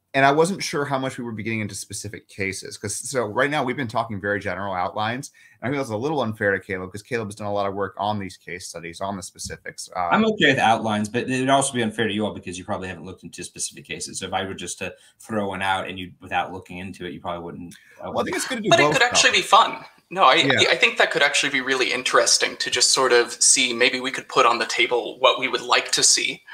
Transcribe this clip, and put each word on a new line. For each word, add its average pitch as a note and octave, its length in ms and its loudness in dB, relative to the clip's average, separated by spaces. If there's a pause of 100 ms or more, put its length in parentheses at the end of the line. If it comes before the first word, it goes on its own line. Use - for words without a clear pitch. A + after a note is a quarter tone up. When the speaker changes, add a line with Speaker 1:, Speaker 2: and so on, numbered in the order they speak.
(140)
Speaker 1:
and C3+ 100 4
I C#3 80 8
wasn't E3 300 2
sure C#3+ 240 -4
how C3+ 120 -2
much C3 200 -6
we B2 60 -6
were A#2 80 -8
beginning A2 280 -4
into G2 140 -6
specific - 520 -12
cases, - 520 -6
'cause, G2+ 180 -8
so B2+ 300 -4
right A#2+ 240 0
now D3+ 120 0
we've B2 140 -2
been C#3 100 -4
talking A2 320 -4
very G2+ 220 -2
general F#2+ 320 -6
outlines, G#2+ 580 -4 (300)
and - 80 -6
I C#3 40 -2
feel C#3 100 -2
it's A#2+ 80 -6
a A2 60 -2
little C#3 260 0
unfair A2 300 0
to F#2+ 80 0
Caleb, F#2 300 -8
'cause - 120 -16
Caleb A#2 260 -4
has G2+ 60 -10
done G#2 120 -10
a G2+ 60 -4
lot G2+ 140 0
of G2 80 -4
work G2 240 -4
on G#2 200 0
these F#2+ 200 -10
case F2 280 -12
studies, E2+ 360 -12
on G2 140 -4
the F2+ 60 -10
specifics. - 720 -14
Uh, F2+ 160 -2
Speaker 2:
I'm G3 140 4
okay G#3+ 280 0
with C3+ 60 0
outlines, G#2+ 520 2
but A#2+ 180 -4
it C3 120 0
would B2+ 100 2
also C3+ 240 4
be A#2+ 80 0
unfair G#2+ 260 0
to G2 60 -4
you G#2+ 100 0
all G2 80 -2
because F#2 260 -10
you F2+ 60 -12
probably F#2 240 -6
haven't E2+ 160 -10
looked F#2 200 -16
into - 200 -12
specific - 400 -10
cases. - 360 -10
So F#3+ 60 -8
if - 60 -8
I F#3+ 120 -2
were - 100 -8
just - 240 -10
to F2+ 160 -10 (260)
throw G#2 280 -4
one F#2+ 120 -6
out F#2+ 260 0
and F#2+ 120 -10
you, F2+ 140 -10 (100)
without F2+ 280 -2
looking F2+ 280 -14
into F#2 260 -12
it, F2 80 -8
you - 80 -14
probably F2 240 -8
wouldn't, E2+ 300 -12 (260)
uh, F#3 100 -10
Speaker 1:
Well, A#3 100 -4
I - 40 0
think E4+ 120 -6
it's D#4+ 120 -4
good C4 80 -4
to A3 60 -6
do G3+ 80 0
Speaker 3:
But - 100 6
it - 40 6
Speaker 1:
both, D3+ 100 4
Speaker 3:
could - 80 4
actually B3 300 4
Speaker 1:
though. G#3 60 4
Speaker 3:
be F#3 40 0
fun. - 420 4 (240)
No, F#3 160 0
I, C3 120 8
Speaker 1:
Yeah. D3+ 240 4 (100)
Speaker 3:
I E3 60 2
think A3+ 220 2
that A3 120 4
could D#3+ 120 2
actually C#3+ 280 2
be C#3 100 0
really B2+ 320 0
interesting A#2+ 640 2
to - 120 -4
just - 220 2
sort C3 200 4
of A#2+ 200 6
see, B2+ 420 4
maybe B2+ 240 2
we B2+ 140 -4
could - 160 -8
put C3 180 4
on A#2 140 4
the A2 60 -2
table A#2 520 0
what B2+ 220 4
we C3 80 -2
would A#2 140 -2
like B2 300 2
to C#3+ 120 0
see - 500 2